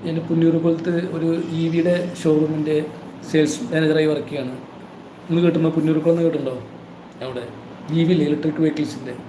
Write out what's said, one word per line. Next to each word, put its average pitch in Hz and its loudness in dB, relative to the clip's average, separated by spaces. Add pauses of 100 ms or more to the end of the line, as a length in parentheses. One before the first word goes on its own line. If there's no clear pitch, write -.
ഞാൻ 160 -4 (120)
പുന്നൂർ 165 4
പോലത്തെ 165 0 (240)
ഒരു 160 -2 (320)
ഇ - 0 (120)
വിയുടെ 170 2 (280)
ഷോറൂമിൻ്റെ 156 2 (520)
സെയിൽസ് 151 2 (140)
മാനേജറായി 156 4
വർക്ക് 147 -4
ചെയ്യാണ്. 131 -6 (720)
നിങ്ങൾ 170 2
കേട്ടുണ്ടോ? 165 4
പുന്നൂർക്കുളം 156 4
എന്ന് 170 2
കേട്ടിട്ടുണ്ടോ? 143 0 (720)
അവിടെ 123 -8 (540)
ഇ - 4
വി 180 4
ഇല്ലേ, 156 4
ഇലക്ട്രിക് 151 0
വെഹിക്കിൾസിൻ്റെ. 147 -2 (140)